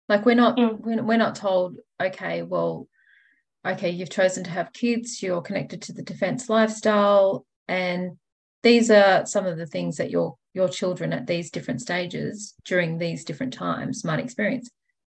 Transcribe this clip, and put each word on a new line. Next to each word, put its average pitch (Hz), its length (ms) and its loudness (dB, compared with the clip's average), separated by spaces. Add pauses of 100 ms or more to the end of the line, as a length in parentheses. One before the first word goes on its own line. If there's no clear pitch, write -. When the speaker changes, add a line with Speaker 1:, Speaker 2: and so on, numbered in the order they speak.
Speaker 1:
Like, 208 160 2
we're 240 120 6
not, 240 200 4
Speaker 2:
Mm. 220 240 2
Speaker 1:
we're, 226 220 -4
we're 220 140 2
not 220 180 2
told, 185 440 -2 (220)
"Okay, 185 420 -4
well, 165 440 -4 (800)
okay, 185 240 -2
you've 175 180 -6
chosen 185 360 0
to 180 60 -8
have 175 220 -6
kids, 233 480 -4
you're 180 220 -2
connected 185 400 -8
to - 100 -12
the - 100 -10
defence - 460 -4
lifestyle, 208 960 4 (220)
and 180 500 -4 (460)
these 233 260 8
are 196 380 8
some 190 200 -2
of 170 120 -4
the 165 80 -8
things 175 300 -6
that 170 140 -4
your, 170 260 -2 (180)
your 185 140 0
children 175 440 -4
at 165 140 -6
these 170 240 -4
different - 300 -6
stages 175 760 -6 (100)
during 170 340 0
these 165 260 -6
different 165 280 -8
times 170 520 -6
might 160 160 -2
experience." - 500 -4 (420)